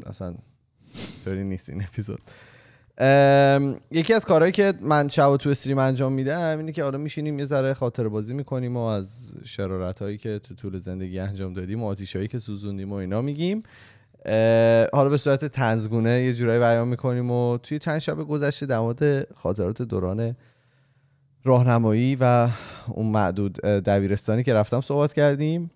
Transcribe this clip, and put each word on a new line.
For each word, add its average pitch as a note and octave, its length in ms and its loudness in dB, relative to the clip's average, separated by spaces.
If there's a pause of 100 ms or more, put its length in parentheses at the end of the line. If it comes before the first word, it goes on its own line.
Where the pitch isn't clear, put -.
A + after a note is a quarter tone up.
اصلاً F2+ 300 -12 (880)
طوری F#2+ 180 -6
نیست F#2+ 260 -8
این E2+ 140 -8
اپیزود. G2+ 380 -10 (800)
ام، C#3 800 4 (120)
یکی D#3+ 220 2
از A3 120 0
کارهایی E3+ 260 4
که G3 300 2
من D3 260 2
شب C#3+ 220 4
و C#3 80 4
تو C#3+ 120 -2
استریم C3+ 280 -2
انجام C3 360 0
می‌دم D#3 440 -2
اینه D#3+ 140 -8
که D#3 120 -4
حالا C#3 140 -4
می‌شینیم D3+ 420 -6
یه C#3+ 60 -4
ذره C3+ 280 0
خاطر A#2+ 340 -2
بازی G#2+ 260 -4
می‌کنیم B2+ 440 -4
و - 20 -4
از A2 480 -4 (160)
شرارتایی F#2+ 760 -6
که G#2+ 220 -6
تو - 160 -20
طول F#2+ 220 -10
زندگی F#2 420 -8
انجام F#2+ 340 -6
دادیم F#2+ 300 -6
و G#2+ 40 -4
آتیشایی G2 400 -6
که B2 120 -8
سوزوندیم G2+ 520 -8
و G2+ 40 -8
اینا G2 260 -4
می‌گیم. E3+ 420 -4 (600)
اه، A2+ 680 4
حالا C#3 160 4
به D3 80 2
صورت C#3 280 0
طنزگونه A2+ 640 0 (140)
یه B2+ 100 0
جورایی A#2 260 0
بیان A#2 280 4
می‌کنیم B2 440 -2
و A#2+ 260 0
توی D3 220 -6
چند D#3 200 -2
شب D#3 180 -4
گذشته D3 480 -2
در B2 140 0
مورد C3+ 540 0
خاطرات G2 480 -4
دوران A2 540 -2 (1080)
راهنمایی B2 760 4
و B2 300 4 (380)
اون A2 180 -4
معدود، G2+ 580 0
اه، G2+ 160 4
دبیرستانی G2+ 640 2
که B2+ 100 2
رفتم A2+ 280 2
صحبت C#3+ 320 0
کردیم D3+ 640 0